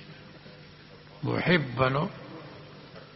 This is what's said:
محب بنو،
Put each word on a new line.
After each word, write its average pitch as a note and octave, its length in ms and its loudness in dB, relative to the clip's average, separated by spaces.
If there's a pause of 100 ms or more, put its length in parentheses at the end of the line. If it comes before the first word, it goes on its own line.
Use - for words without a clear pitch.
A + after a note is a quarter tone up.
(1200)
محب B2+ 540 6
بنو، C3+ 300 6 (1080)